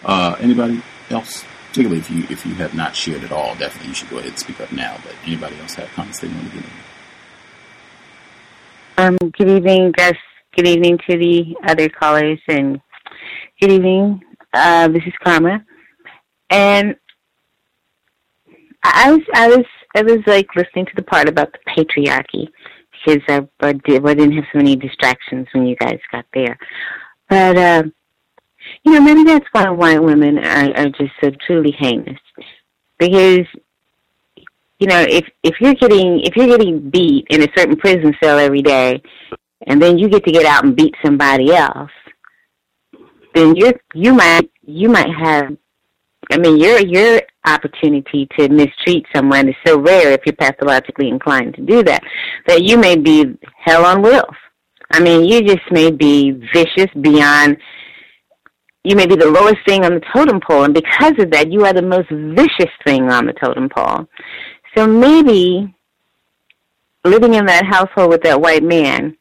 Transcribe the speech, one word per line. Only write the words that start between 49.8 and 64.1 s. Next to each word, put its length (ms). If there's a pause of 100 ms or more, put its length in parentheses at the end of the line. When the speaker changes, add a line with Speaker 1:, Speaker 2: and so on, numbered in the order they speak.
Speaker 2:
if 120
you're 80
pathologically 760
inclined 460
to 60
do 220
that, 180 (460)
that 160
you 120
may 200
be 420 (260)
hell 220
on 160
wheels. 340 (560)
I 80
mean, 260
you 180
just 280
may 200
be 400 (220)
vicious 360 (100)
beyond, 580 (1300)
you 120
may 100
be 100
the 140
lowest 360
thing 200
on 80
the 80 (100)
totem 300
pole, 220
and 100
because 460
of 100
that, 220
you 140
are 80
the 100
most 260
vicious 640 (100)
thing 280
on 160
the 60
totem 360
pole. 380 (680)